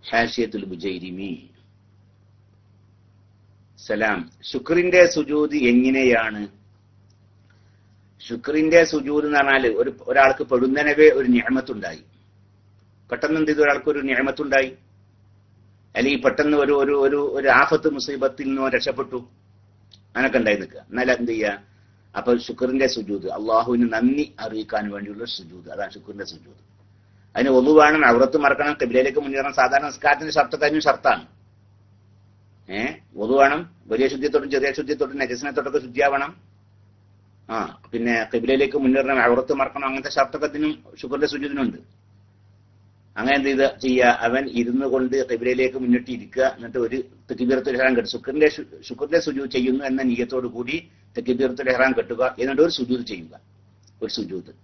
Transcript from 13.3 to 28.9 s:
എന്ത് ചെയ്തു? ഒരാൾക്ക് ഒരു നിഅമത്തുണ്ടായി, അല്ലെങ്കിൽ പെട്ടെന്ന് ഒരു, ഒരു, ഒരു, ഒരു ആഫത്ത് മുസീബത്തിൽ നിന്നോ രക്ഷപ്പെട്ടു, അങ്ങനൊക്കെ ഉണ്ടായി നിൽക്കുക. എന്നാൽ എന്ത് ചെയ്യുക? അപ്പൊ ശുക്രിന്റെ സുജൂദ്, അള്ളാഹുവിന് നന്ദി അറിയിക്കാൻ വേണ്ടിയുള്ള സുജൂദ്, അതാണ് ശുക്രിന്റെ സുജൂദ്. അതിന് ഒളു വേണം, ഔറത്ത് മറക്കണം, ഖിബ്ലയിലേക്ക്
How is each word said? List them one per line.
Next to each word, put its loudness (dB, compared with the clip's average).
എന്ത് 0
ചെയ്തു? 2
ഒരാൾക്ക് 2
ഒരു -2
നിഅമത്തുണ്ടായി, 0
അല്ലെങ്കിൽ 0
പെട്ടെന്ന് 2
ഒരു, 4
ഒരു, 0
ഒരു, 2
ഒരു 0
ആഫത്ത് 4
മുസീബത്തിൽ -4
നിന്നോ -2
രക്ഷപ്പെട്ടു, -4
അങ്ങനൊക്കെ 0
ഉണ്ടായി 2
നിൽക്കുക. -14
എന്നാൽ -2
എന്ത് -2
ചെയ്യുക? -6
അപ്പൊ -2
ശുക്രിന്റെ -2
സുജൂദ്, -6
അള്ളാഹുവിന് 0
നന്ദി 0
അറിയിക്കാൻ -6
വേണ്ടിയുള്ള -10
സുജൂദ്, -16
അതാണ് -10
ശുക്രിന്റെ -16
സുജൂദ്. -20
അതിന് 0
ഒളു 4
വേണം, 6
ഔറത്ത് 4
മറക്കണം, 2
ഖിബ്ലയിലേക്ക് 0